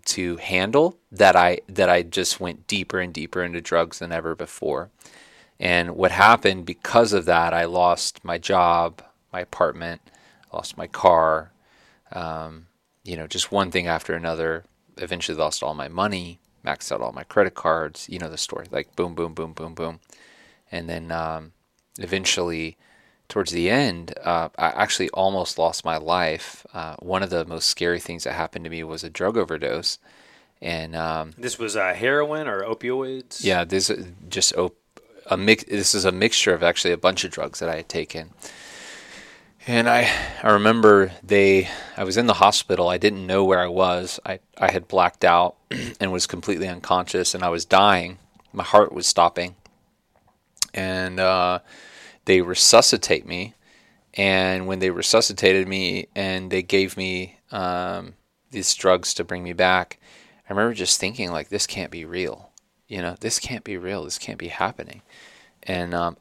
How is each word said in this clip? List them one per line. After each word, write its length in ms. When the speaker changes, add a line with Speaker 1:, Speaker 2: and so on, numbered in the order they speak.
Speaker 1:
to 320
handle 600
that 240
I, 320
that 220
I 140
just 360
went 280
deeper 320
and 140
deeper 300
into 180
drugs 380
than 120
ever 240
before. 540
And 360
what 160
happened 540
because 480
of 120
that, 280
I 120
lost 600
my 140
job, 640
my 100
apartment, 600
lost 240
my 120
car, 640
um, 540
you 120
know, 120
just 240
one 180
thing 160
after 300
another. 480
Eventually 400
lost 240
all 140
my 120
money, 520
maxed 260
out 100
all 100
my 120
credit 300
cards, 560
you 80
know 100
the 120
story, 320
like, 240
boom, 180
boom, 220
boom, 180
boom, 220
boom. 240
And 180
then, 220
um, 400
eventually 760
towards 200
the 180
end, 440
uh, 340
I 100
actually 440
almost 460
lost 280
my 100
life. 800
Uh, 260
one 240
of 60
the 160
most 240
scary 320
things 240
that 80
happened 320
to 40
me 140
was 220
a 40
drug 280
overdose. 640
And, 360
um, 400
Speaker 2:
This 200
was, 200
uh, 160
heroin 560
or 120
opioids? 800
Speaker 1:
Yeah, 220
this 260
is 220
just 300
op-, 180
a 100
mix-, 260
this 320
is 80
a 80
mixture 420
of 80
actually 300
a 60
bunch 260
of 80
drugs 280
that 100
I 80
had 100
taken. 440
And 220
I, 220
I 80
remember 640
they, 460
I 80
was 140
in 100
the 60
hospital. 560
I 80
didn't 280
know 200
where 160
I 60
was. 580
I, 140
I 160
had 160
blacked 340
out 320
<clears throat> 240
and 100
was 160
completely 400
unconscious, 640
and 100
I 60
was 140
dying. 540
My 120
heart 280
was 160
stopping. 480
And, 440
uh, 420
they 160
resuscitate 840
me. 300
And 540
when 100
they 140
resuscitated 760
me 480
and 360
they 100
gave 340
me, 440
um, 640
these 240
drugs 400
to 80
bring 200
me 100
back, 440
I 60
remember 200
just 260
thinking, 320
like, 180
"This 160
can't 240
be 160
real. 460
You 140
know, 180
this 200
can't 240
be 140
real. 260
This 160
can't 180
be 120
happening." 520
And, 320
um, 260